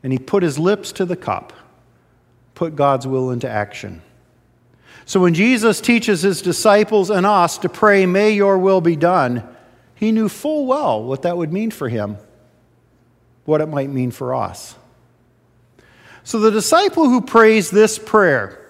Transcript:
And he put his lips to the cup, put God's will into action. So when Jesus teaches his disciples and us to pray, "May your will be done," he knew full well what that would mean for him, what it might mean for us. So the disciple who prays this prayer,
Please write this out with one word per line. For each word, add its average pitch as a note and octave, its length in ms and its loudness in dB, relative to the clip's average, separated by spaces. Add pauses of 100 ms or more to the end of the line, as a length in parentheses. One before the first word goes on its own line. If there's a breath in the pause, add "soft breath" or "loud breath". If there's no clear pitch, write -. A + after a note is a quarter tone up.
And C3 100 -4
he C3 60 -2
put F#3 240 -2
his D3 160 -2
lips G3 340 -2
to F#3+ 120 -4
the F3 120 -6
cup, - 360 -8 (1000)
put D#3+ 220 -6
God's C#3 300 0
will C3 240 -2
into B2 180 -6
action. G#2 540 -8 (1040 soft breath)
So G3 140 0
when F3 140 4
Jesus A3 460 2
teaches G#3+ 420 0
his F#3+ 180 0
disciples G3+ 720 2
and F#3+ 160 0
us F#3 320 2
to F3+ 100 -4
pray, G3 380 2
"May G3+ 240 2
your G3 280 2
will F#3+ 220 2
be E3+ 140 0
done," C#3+ 480 0 (520 loud breath)
he A3 180 -2
knew A3 160 0
full D4 380 -4
well B3 360 -2
what C3 200 -6
that F3 140 -2
would D#3+ 160 -6
mean G#3+ 200 -4
for C#3 160 -8
him, G#2 280 -6 (1300)
what D3+ 160 0
it D#3 80 -4
might C#3+ 220 -6
mean B2+ 220 -4
for B2+ 220 -8
us. G2 420 -8 (1500 soft breath)
So - 160 -6
the G#3+ 140 4
disciple D#4+ 560 2
who A#3+ 140 2
prays A3 480 4
this G#3 280 2
prayer, D3 600 0 (120)